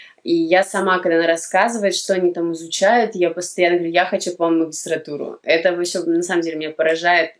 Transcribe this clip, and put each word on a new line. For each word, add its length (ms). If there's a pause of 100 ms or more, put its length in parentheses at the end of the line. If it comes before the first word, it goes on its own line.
(240)
И 100
я 300
сама, 360
когда 200
она 80
рассказывает, 680
что 200
они 180
там 200
изучают, 640
я 140
постоянно 480
говорю: 160
"Я 120
хочу 300
к 40
вам 160
в 100
магистратуру". 800
Это 320
вообще, 280
на 200
самом 180
деле, 160
меня 140
поражает 680